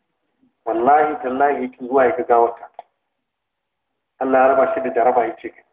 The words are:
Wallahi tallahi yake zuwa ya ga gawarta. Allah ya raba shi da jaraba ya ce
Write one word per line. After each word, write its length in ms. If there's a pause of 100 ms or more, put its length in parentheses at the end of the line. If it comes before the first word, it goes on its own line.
(640)
Wallahi 560
tallahi 420
yake 140 (100)
zuwa 180
ya 100
ga 80
gawarta. 460 (1500)
Allah 220
ya 60
raba 260
shi 80
da 80
jaraba 360
ya 120
ce 160 (200)